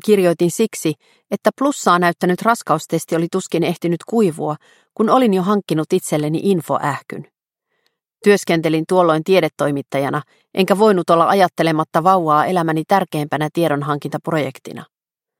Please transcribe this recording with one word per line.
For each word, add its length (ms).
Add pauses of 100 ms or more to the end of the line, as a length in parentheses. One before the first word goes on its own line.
kirjoitin 460
siksi, 420 (380)
että 260
plussaa 420
näyttänyt 420
raskaustesti 760
oli 160
tuskin 320
ehtinyt 460
kuivua, 460 (380)
kun 160
olin 240
jo 100
hankkinut 500
itselleni 500
infoähkyn. 880 (920)
Työskentelin 680
tuolloin 340
tiedetoimittajana, 1000 (320)
enkä 240
voinut 320
olla 180
ajattelematta 760
vauvaa 420
elämäni 420
tärkeimpänä 680
tiedonhankintaprojektina. 1300 (540)